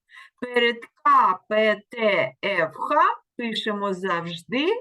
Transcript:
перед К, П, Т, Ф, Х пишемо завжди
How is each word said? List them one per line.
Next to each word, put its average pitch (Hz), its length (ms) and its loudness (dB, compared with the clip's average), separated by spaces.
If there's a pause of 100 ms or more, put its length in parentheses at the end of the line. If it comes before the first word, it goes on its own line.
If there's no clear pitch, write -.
(420)
перед 240 440 0 (180)
К, 240 360 4 (100)
П, 214 400 2
Т, 208 440 0 (100)
Ф, 175 320 0
Х 349 460 2 (140)
пишемо 214 580 -4
завжди 180 760 -4 (140)